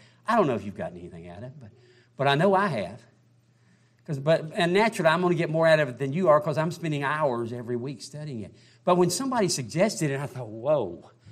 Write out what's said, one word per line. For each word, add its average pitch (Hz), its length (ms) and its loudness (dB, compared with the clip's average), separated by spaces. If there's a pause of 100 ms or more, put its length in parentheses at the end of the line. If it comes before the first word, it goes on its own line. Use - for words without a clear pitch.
(280)
I 226 80 0
don't 190 100 4
know 127 100 0
if 98 100 -6
you've 101 100 -10
gotten 90 240 -8
anything 85 300 -16
out 87 80 -16
of 117 80 -12
it, 127 120 -16
but, 113 120 -20 (480)
but 135 100 0
I 139 80 2
know 190 180 4
I 196 140 2
have. 101 340 -6 (1040)
'Cause, 139 140 -6
but, 156 340 0
and 175 200 0
naturally, 202 360 4
I'm 170 120 4
gonna 175 120 2
get 156 160 0
more 160 160 2
out 160 140 8
of 147 80 2
it 120 100 -10
than 135 140 -4
you 180 160 0
are 151 140 8
'cause 151 160 -2
I'm 160 120 0
spending 156 340 -4
hours 131 500 -2
every 120 240 -6
week 127 240 -8
studying 147 400 -12
it. 92 120 -14 (300)
But 180 140 4
when 175 120 4
somebody 247 380 0
suggested 147 640 0
it, 139 80 -4
I 143 80 -6
thought, 127 220 -10
"Whoa, 113 600 -2 (220)